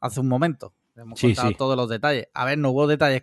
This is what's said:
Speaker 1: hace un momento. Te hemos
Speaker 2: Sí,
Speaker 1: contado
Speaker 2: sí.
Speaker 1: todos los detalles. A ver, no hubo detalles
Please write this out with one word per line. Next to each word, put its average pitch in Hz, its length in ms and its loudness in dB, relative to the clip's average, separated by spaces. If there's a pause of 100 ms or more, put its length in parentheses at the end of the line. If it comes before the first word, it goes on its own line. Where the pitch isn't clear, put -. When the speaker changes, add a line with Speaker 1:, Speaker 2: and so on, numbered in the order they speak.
Speaker 1:
hace 123 200 -4
un 131 80 0
momento. 131 460 -2 (200)
Te 117 60 -20
hemos 113 180 -18
Speaker 2:
Sí, 123 100 4
Speaker 1:
contado 117 200 2
Speaker 2:
sí. 101 60 0
Speaker 1:
todos 131 220 0
los 123 120 0
detalles. 117 460 -2
A 127 100 -4
ver, 143 140 -2
no 143 120 2
hubo 143 160 2
detalles 147 360 2